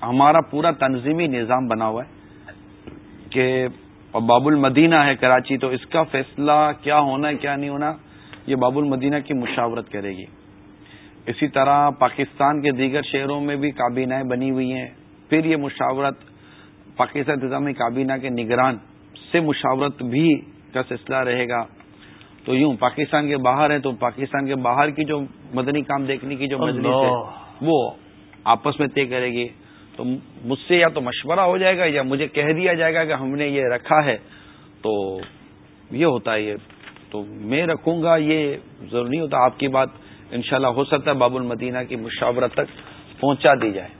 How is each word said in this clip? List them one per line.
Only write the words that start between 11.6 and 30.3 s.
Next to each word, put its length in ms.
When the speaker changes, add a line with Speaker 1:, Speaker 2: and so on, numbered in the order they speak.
Speaker 1:
پاکستان 720
کے 80
دیگر 320
شہروں 380
میں 160
بھی 140
کابینائیں 540
بنی 260
ہوئی 220
ہیں، 160
پھر 160
یہ 120
مشاورت 600
پاکستان 460
انتظامی 300
کابینہ 400
کے 60
نگران 480
سے 80
مشاورت 640
بھی 380
کا 160
سلسلہ 280
رہے 320
گا۔ 160
تو 100
یوں 240
پاکستان 500
کے 80
باہر 340
ہیں 80
تو 140
پاکستان 540
کے 80
باہر 360
کی 140
جو 160
مدنی 280
کام 220
دیکھنے 320
کی 100
جو 120
مجلس 280
ہے، 40
Speaker 2:
اللہ۔ 340
Speaker 1:
وہ 300
آپس 360
میں 140
طے 120
کرے 260
گی۔ 160
تو 80